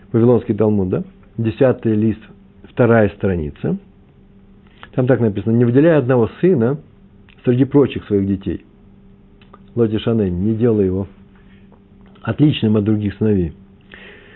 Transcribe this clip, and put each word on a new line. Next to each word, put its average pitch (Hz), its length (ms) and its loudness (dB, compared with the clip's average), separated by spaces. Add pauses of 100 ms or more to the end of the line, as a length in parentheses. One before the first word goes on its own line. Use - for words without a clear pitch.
(120)
Вавилонский 117 420 2
Талмуд, 104 340 0
да? 165 160 -4 (320)
Десятый 113 600 -2
лист, 107 240 -2 (500)
вторая 113 400 2
страница. 90 680 -6 (1160)
Там 127 160 -2
так 123 100 2
написано: 110 340 -2
«Не 120 120 2
выделяй 147 340 4
одного 123 320 0 (100)
сына 147 380 0 (640)
среди 127 200 2
прочих 131 420 0
своих 98 200 -2
детей». 95 380 -6 (1080)
Лоти 110 240 0
Шанель, 107 340 -2
«Не 98 220 -2
делай 107 320 0
его 95 220 -4 (1120)
отличным 113 540 0
от 104 80 0
других 107 320 -2
сыновей». 95 360 0 (840)